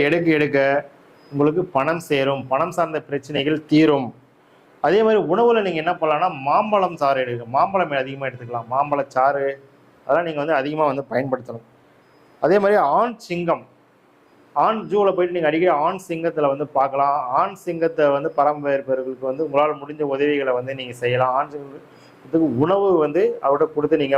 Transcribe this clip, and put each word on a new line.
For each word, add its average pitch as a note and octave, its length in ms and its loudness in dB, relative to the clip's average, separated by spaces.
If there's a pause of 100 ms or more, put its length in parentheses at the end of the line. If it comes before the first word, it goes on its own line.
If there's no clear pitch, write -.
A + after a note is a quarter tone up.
எடுக்க E3+ 300 2
எடுக்க C#3+ 240 2 (720)
உங்களுக்கு D3+ 300 2 (140)
பணம் D#3 320 0
சேரும், C#3 340 0 (100)
பணம் D#3 240 0
சார்ந்த D#3+ 240 -2 (100)
பிரச்சனைகள் C#3+ 480 -4 (140)
தீரும். D3+ 360 4 (800)
அதே F3 200 4
மாதிரி A3 140 4 (140)
உணவுல A#3 320 4
நீங்க E3+ 180 -2
என்ன F3 160 0
பண்ணலாம்னா, D#3 300 0 (180)
மாம்பழம் F#3 540 0
சாறு C#3 220 2
எடுக்க, A#2+ 220 -6 (100)
மாம்பழம் F3 380 0 (100)
அதிகமா C3+ 260 -8
எடுத்துக்கலாம், A#2+ 440 -10
மாம்பழச்சாறு C#3 720 0 (600)
அதெல்லாம் D#3+ 220 0
நீங்க D3+ 160 -6
வந்து D#3 180 0
அதிகமா D3+ 300 -2
வந்து C3+ 200 -4
பயன்படுத்தணும். B2 540 -4 (800)
அதே F3+ 180 4
மாதிரி G#3 140 4 (220)
ஆண் A3+ 160 0 (120)
சிங்கம், F3 360 -2 (1040)
ஆண் A3 140 0 (120)
ஜூல G3 240 2
போயிட்டு F3+ 220 0
நீங்க D#3+ 140 0
அடிக்கடி E3 220 2 (120)
ஆண் F#3 220 -4
சிங்கத்துல E3 460 -2
வந்து C#3+ 140 -6 (100)
பார்க்கலாம். C#3 400 0 (240)
ஆண் G3 140 -2 (100)
சிங்கத்தை E3 500 0
வந்து D3+ 220 -2
பராமரிப்பவர்களுக்கு C3+ 920 -2
வந்து D3 160 -4
உங்களால D3 340 2
முடிஞ்ச D3+ 200 -12 (120)
உதவிகளை C#3 460 0
வந்து C3 200 -8
நீங்க B2 240 -12
செய்யலாம். B2+ 360 0
ஆண் D3 140 -4
சிங்கத்துக்கு C#3+ 960 -4 (160)
உணவு G3 240 2 (160)
வந்து D3+ 180 0 (200)
அவர்கிட்ட D3 340 2
கொடுத்து D3+ 260 0
நீங்க C#3 140 2